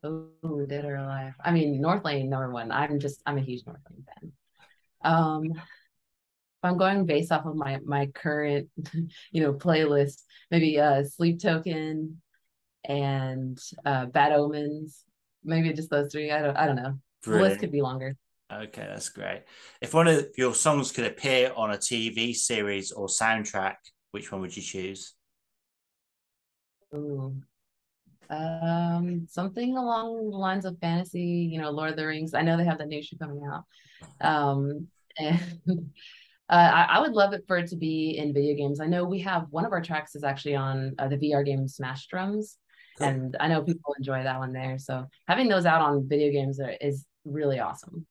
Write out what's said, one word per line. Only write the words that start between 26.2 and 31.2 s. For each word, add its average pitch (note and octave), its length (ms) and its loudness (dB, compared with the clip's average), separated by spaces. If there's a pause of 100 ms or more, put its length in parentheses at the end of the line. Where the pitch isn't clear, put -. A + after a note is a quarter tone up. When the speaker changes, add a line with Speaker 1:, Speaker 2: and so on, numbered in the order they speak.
Speaker 1:
Ooh. C#3 420 -6 (960)
Um, E3+ 1000 -2
something A#3+ 480 -4
along A3+ 540 -2
the G3 80 -8
lines F#3+ 260 -2
of F3+ 140 -6
fantasy, F3 720 -2